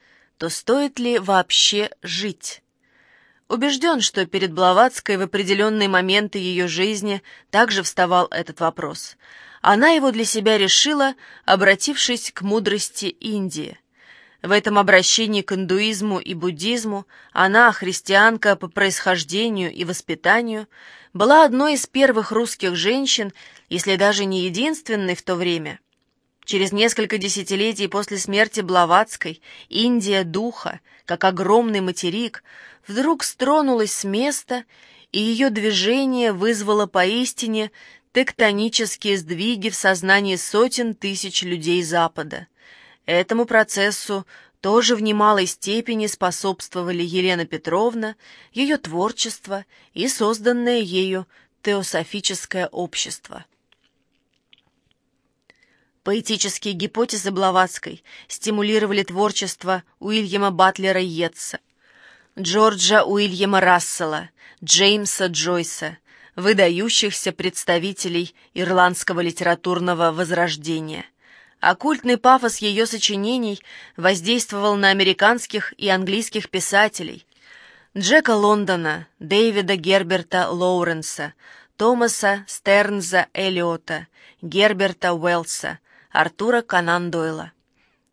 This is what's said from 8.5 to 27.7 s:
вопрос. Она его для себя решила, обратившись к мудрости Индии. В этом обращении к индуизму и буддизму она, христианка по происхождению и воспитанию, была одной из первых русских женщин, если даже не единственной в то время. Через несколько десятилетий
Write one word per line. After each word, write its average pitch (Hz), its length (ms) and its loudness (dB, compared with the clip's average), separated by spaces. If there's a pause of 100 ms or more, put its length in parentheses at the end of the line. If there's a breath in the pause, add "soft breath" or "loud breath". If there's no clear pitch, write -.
вопрос. 165 560 -6 (440 loud breath)
Она 226 300 4
его 277 200 4
для 226 140 -2
себя 214 340 2
решила, 269 560 2 (300 loud breath)
обратившись 226 880 2
к - 100 -14
мудрости 202 640 -2
Индии. 190 720 -6 (640 soft breath)
В 175 80 -6
этом 208 260 2
обращении 202 640 4
к 196 100 -10
индуизму 196 680 -2
и - 160 -10
буддизму 196 720 -4 (260 soft breath)
она, 208 380 6
христианка 202 880 2
по 190 100 -8
происхождению 185 1080 -2
и - 120 -8
воспитанию, 208 800 -2 (460 loud breath)
была 269 320 8
одной 277 300 2
из - 120 -4
первых 254 460 2
русских 214 420 -2
женщин, 214 580 -2 (360 loud breath)
если 185 280 -2
даже 202 280 2
не 190 160 -2
единственной 202 720 -2
в - 80 -8
то 185 140 -4
время. 170 420 -4 (640)
Через 190 280 -2
несколько 214 460 0
десятилетий 202 680 -4